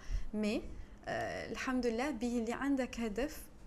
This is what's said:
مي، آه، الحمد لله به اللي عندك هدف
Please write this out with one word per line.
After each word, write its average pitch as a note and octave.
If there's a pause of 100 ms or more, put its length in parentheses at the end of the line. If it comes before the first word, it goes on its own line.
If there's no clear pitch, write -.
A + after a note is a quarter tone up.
(340)
مي، G#3+ (460)
آه، -
الحمد B3+
لله A#3+
به A#3+
اللي A3+
عندك B3+
هدف A#3 (240)